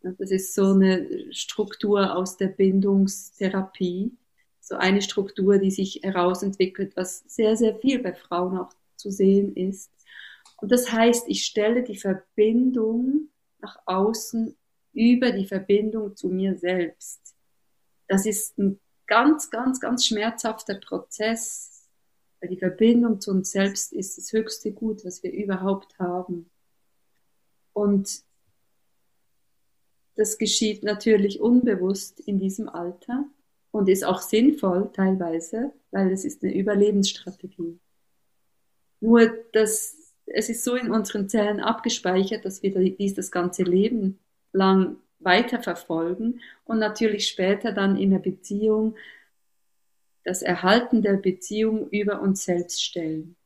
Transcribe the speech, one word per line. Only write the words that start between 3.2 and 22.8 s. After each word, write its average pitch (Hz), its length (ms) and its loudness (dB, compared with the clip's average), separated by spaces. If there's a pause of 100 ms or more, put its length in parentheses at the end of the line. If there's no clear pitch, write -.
so - 160 -12
eine 190 260 2
Struktur, 196 560 2
die 190 140 2
sich 190 320 -4
herausentwickelt, 190 920 -2
was - 320 -8
sehr, 220 280 2
sehr 220 240 2
viel 254 200 0
bei 185 140 -6
Frauen 180 440 -4
auch - 140 -8 (240)
zu 202 160 -10
sehen 196 440 4
ist. 190 360 -6 (680)
Und 202 140 -4
das 247 200 2
heißt, 233 360 4
ich - 180 -4
stelle 226 380 0
die 214 140 -10
Verbindung 233 1300 0 (300)
nach - 260 -18
außen 226 720 -2 (380)
über 240 380 4
die 196 140 -2
Verbindung 208 680 0
zu 190 140 -6
mir 190 280 -2
selbst. - 800 -6 (720)
Das 196 180 2
ist - 320 -4
ein 196 220 0 (280)
ganz, 285 420 4
ganz, 254 300 -4
ganz 247 260 -2
schmerzhafter 220 680 -4
Prozess, - 1000 -8 (680)
weil 175 60 -10
die 185 80 -6
Verbindung 220 640 4